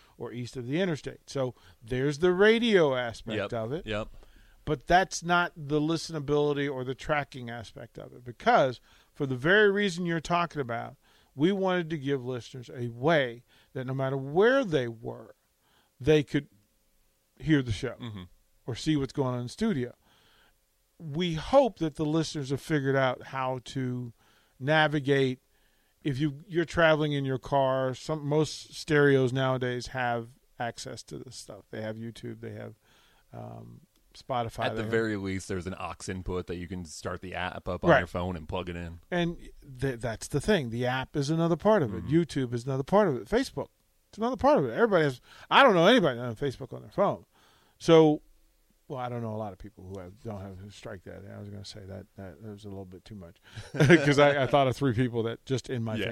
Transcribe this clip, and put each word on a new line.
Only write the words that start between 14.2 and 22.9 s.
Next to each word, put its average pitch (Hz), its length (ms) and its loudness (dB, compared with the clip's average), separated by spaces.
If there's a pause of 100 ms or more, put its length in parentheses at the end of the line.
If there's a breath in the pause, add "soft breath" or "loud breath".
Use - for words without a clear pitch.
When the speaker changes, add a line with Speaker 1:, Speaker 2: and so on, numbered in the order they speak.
Speaker 1:
they 147 220 0
were, 117 480 -12 (640)
they 147 220 6
could 143 240 -4 (920)
hear 143 200 4
the 123 120 -2
show 117 280 -6
Speaker 2:
Mm-hmm. 107 220 -12 (460)
Speaker 1:
or 117 80 -6
see 156 200 0
what's 135 160 -2
going 131 220 -2
on 123 60 -4
in 120 80 -6
studio. 147 460 -2 (1040 soft breath)
We 165 360 -4
hope 226 460 4
that 160 160 -2
the 160 80 -2
listeners 151 460 -2
have 135 100 -2
figured 139 340 0